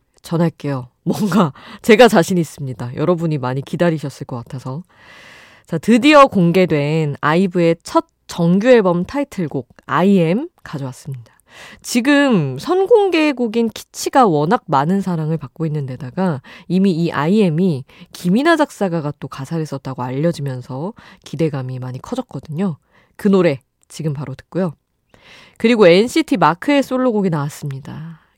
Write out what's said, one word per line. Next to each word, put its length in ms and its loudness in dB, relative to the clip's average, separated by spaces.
전할게요. 640 -4
뭔가 480 0
제가 260 8
자신 280 2
있습니다. 600 -6
여러분이 420 -2
많이 240 -4
기다리셨을 640 -4
것 100 -10
같아서. 460 -10
자, 140 -6
드디어 480 6
공개된 920 2
아이브의 640 2
첫 220 -2
정규 400 0
앨범 380 4
타이틀곡 640 -6
I 320 4
Am 300 0
가져왔습니다. 720 -12
지금 800 0
선공개곡인 1120 0
키치가 560 0
워낙 400 0
많은 340 0
사랑을 380 -4
받고 260 -10
있는 220 -4
데다가 560 -4
이미 240 2
이 220 0
I 300 2
Am이 420 0
김이나 440 0
작사가가 640 -4
또 80 -12
가사를 360 -8
썼다고 380 -10
알려지면서 880 -6
기대감이 540 -6
많이 240 -10
커졌거든요. 760 -6
그 140 -2
노래 320 2
지금 260 -8
바로 220 -8
듣고요. 400 -6
그리고 300 4
엔시티 500 4
마크의 460 2
솔로곡이 480 -2
나왔습니다. 920 -8